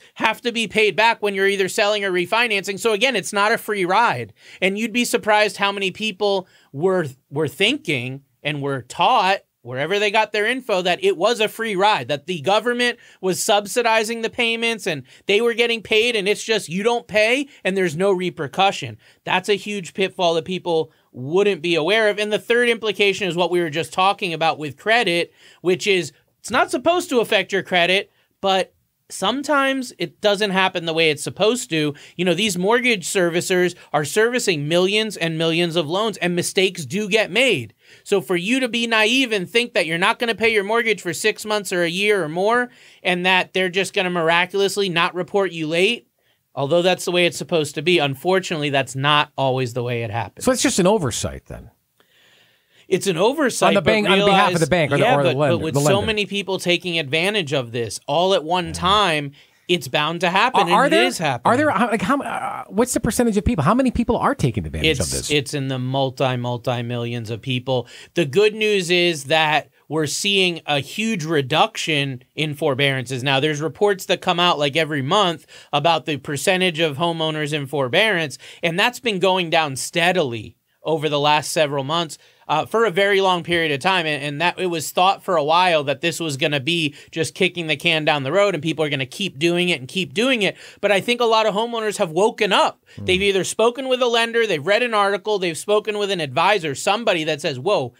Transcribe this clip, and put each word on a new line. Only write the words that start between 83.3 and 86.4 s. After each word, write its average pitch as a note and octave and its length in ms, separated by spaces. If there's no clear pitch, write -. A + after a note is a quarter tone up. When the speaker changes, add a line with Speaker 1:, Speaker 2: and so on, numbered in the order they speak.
Speaker 1:
period E3 300
of C#3 80
time. F3+ 260
And, D3 160
and D3 200
that E3+ 180
it F#3 80
was E3 240
thought F#3+ 320
for F#3+ 120
a D#3 80
while E3 420
that C#3 160
this E3 180
was D#3 180
gonna D3 220